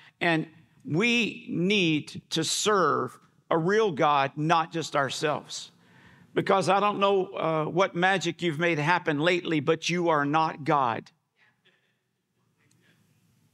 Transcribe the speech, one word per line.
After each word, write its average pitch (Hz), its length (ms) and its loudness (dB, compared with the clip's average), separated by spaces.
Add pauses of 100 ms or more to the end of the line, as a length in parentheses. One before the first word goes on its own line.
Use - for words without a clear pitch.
(220)
and 160 260 0 (380)
we 233 640 0
need 170 720 0 (100)
to 160 120 -2
serve 143 760 0 (320)
a 165 80 2
real 202 340 2
God, 143 440 2
not 160 360 0
just 160 240 -8
ourselves. 143 760 -4 (680)
Because 190 300 2
I 196 100 4
don't 202 200 0
know, 196 340 2
uh, 160 320 -2
what 170 320 0
magic 175 440 0
you've 165 180 -4
made 170 200 0
happen 165 400 0
lately, 170 400 0
but 160 300 -2
you 175 180 0
are 151 160 2
not 160 400 0
God. 131 480 0 (2500)